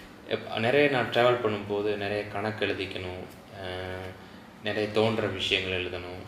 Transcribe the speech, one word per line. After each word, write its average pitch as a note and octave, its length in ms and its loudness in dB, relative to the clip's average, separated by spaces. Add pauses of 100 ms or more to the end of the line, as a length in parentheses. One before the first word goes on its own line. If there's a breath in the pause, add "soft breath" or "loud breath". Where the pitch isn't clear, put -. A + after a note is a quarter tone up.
(280 loud breath)
எப்-, - 300 -4
நிறைய C3 300 6
நான் B2 220 2
டிராவல் A#2+ 340 6
பண்ணும்போது G#2 520 0
நிறைய G#2 320 -2
கணக்கு G#2 380 -2
எழுதிக்கணும், F#2 580 -4 (380)
ஆ, F#2 40 -8 (1000 loud breath)
நிறைய G#2 240 0
தோன்ற A2 380 4
விஷயங்கள் F#2 580 0
எழுதணும் F2+ 440 -8